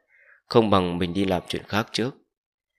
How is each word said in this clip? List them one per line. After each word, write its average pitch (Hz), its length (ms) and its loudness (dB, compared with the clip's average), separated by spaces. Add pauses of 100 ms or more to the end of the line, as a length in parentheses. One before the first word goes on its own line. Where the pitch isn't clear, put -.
(460)
không 113 240 4
bằng 90 280 2
mình 87 160 -2
đi 98 120 0
làm 90 220 -2
chuyện 82 200 -8
khác - 240 -2
trước. 120 240 -4 (640)